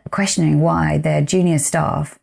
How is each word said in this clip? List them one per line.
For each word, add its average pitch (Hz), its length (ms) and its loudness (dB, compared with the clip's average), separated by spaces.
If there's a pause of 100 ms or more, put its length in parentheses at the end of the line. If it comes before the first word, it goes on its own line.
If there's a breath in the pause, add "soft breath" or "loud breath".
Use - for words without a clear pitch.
(120)
questioning 160 500 0
why 160 380 0
their 151 220 0
junior 175 360 2
staff 151 640 -4